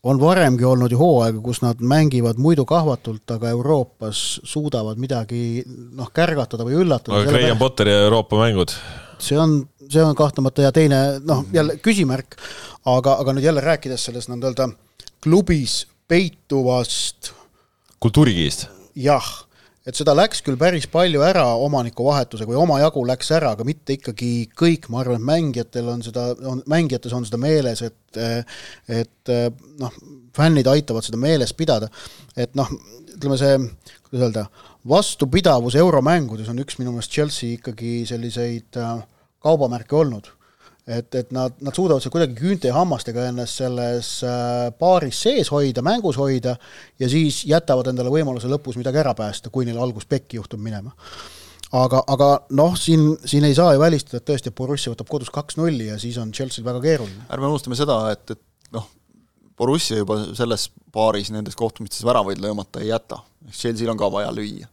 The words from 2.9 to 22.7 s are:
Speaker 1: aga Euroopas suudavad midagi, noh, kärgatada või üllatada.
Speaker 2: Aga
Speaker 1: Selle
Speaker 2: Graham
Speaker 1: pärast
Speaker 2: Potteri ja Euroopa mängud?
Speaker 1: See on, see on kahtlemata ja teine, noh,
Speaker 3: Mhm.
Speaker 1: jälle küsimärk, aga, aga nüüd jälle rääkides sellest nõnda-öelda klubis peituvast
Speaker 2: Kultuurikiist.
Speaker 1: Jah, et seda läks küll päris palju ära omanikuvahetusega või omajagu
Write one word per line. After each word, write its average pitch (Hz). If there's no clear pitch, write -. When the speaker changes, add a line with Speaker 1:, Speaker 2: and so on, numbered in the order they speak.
Speaker 1:
aga 117
Euroopas 120
suudavad 113
midagi, 120
noh, 123
kärgatada 127
või 139
üllatada. 127
Speaker 2:
Aga 104
Speaker 1:
Selle 131
Speaker 2:
Graham 123
Speaker 1:
pärast 110
Speaker 2:
Potteri 101
ja 101
Euroopa 107
mängud? 107
Speaker 1:
See -
on, 156
see 143
on 151
kahtlemata 143
ja 135
teine, 139
noh, 143
Speaker 3:
Mhm. 190
Speaker 1:
jälle 156
küsimärk, 160
aga, 131
aga 135
nüüd 139
jälle 151
rääkides 143
sellest 120
nõnda-öelda 127
klubis 160
peituvast 135
Speaker 2:
Kultuurikiist. 107
Speaker 1:
Jah, 139
et 127
seda 143
läks -
küll 135
päris 160
palju 165
ära 180
omanikuvahetusega 120
või 120
omajagu 151